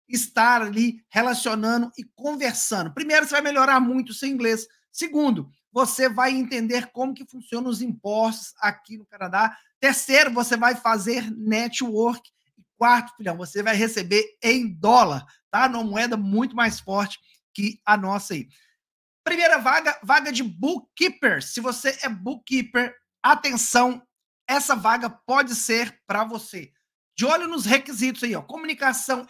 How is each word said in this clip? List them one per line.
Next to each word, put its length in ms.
estar 520
ali 480
relacionando 880
e 60
conversando. 760
Primeiro, 320
você 60
vai 120
melhorar 360
muito 320
o 40
seu 140
inglês. 380
Segundo, 580
você 360
vai 240
entender 580
como 240
que 100
funcionam 460
os 100
impostos 760
aqui 400
no 80
Canadá. 500
Terceiro, 540
você 240
vai 180
fazer 560
network. 960
E 40
quarto, 400
filhão, 200
você 260
vai 140
receber 680
em 240
dólar, 580
tá? 200
Numa 160
moeda 320
muito 400
mais 240
forte 400
que 320
a 120
nossa 380
aí. 140
Primeira 340
vaga, 460
vaga 260
de 120
bookkeeper. 1000
Se 180
você 420
é 60
bookkeeper, 840
atenção, 800
essa 300
vaga 340
pode 460
ser 500
pra 180
você. 480
De 80
olho 240
nos 160
requisitos 580
aí, 140
ó. 60
Comunicação 880